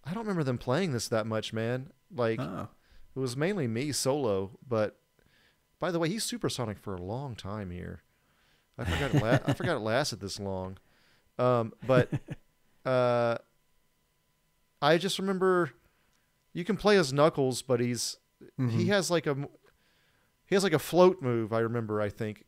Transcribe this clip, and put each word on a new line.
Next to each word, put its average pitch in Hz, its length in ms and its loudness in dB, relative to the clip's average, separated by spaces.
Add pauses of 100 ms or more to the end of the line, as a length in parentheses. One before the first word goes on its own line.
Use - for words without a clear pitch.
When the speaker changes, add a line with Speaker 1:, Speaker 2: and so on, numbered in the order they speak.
Speaker 1:
I 139 100 -12
don't 226 80 -8
remember 185 220 -2
them 127 140 -2
playing 156 340 0
this 113 160 -4
that 110 180 0
much, 110 260 -4
man. 117 380 -4 (240)
Like, 117 260 0
Speaker 2:
Oh. 117 280 -8 (480)
Speaker 1:
it - 20 -6
was 127 180 -4
mainly 165 300 -2
me 117 240 -4
solo, 117 760 -2
but 110 340 -2 (800)
by 175 100 -2
the 170 80 -2
way, 165 100 0
he's 208 160 -4
supersonic 135 540 -4
for 101 160 -8
a 90 80 -8
long 117 320 -8
time 98 360 -10
here. 87 320 -12 (760)
I - 60 -8
forgot 131 300 -2
it 139 80 4
la-, 117 160 2 (120)
I - 40 2
forgot 165 220 -2
it 113 40 -4
Speaker 2:
<laughs> - 0 -
Speaker 1:
lasted 110 400 -2
this 95 180 -8
long. 95 400 -6 (600)
Um, 120 340 2 (120)
but, 123 260 4 (380)
Speaker 2:
<laughs> - 360 -20
Speaker 1:
uh, 123 540 2 (1400)
I 156 180 4
just 180 220 -2
remember 185 500 2 (800)
you 170 120 -6
can 202 120 0
play 202 220 6
as 143 140 2
Knuckles, 143 500 4
but 123 180 2
he's, 120 360 -2 (420)
Speaker 2:
Mm-hmm. 123 180 0
Speaker 1:
he 170 100 2
has, 185 220 2
like, 165 200 2
a - 20 0
m-, 139 160 -2 (1000)
he 190 100 2
has, 190 80 4
like, 185 80 2
a 147 80 4
float 180 420 6
move, 117 300 0
I 113 80 2
remember, 113 400 -2
I 104 80 0
think. 107 400 -8